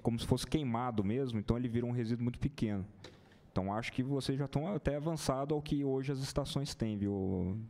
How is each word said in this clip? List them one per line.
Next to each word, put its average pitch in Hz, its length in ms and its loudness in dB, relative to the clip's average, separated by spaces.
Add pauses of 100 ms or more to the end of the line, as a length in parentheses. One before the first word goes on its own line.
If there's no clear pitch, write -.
como 117 160 0
se - 80 -2
fosse - 220 2
queimado 123 560 0
mesmo, 113 380 0
então 113 160 2
ele 123 100 -2
vira 117 180 0
um 120 60 -2
resíduo 120 320 0
muito 120 160 -2
pequeno. 107 480 0 (640)
Então, 95 240 0
acho 113 180 -2
que 131 120 0
vocês 135 340 0
já 143 60 0
estão 147 280 0
até 143 220 0
avançado 147 600 0
ao 147 60 2
que 147 240 0
hoje 135 280 2
as 131 80 -2
estações 139 520 -2
têm, 110 240 0
viu? 95 640 0 (120)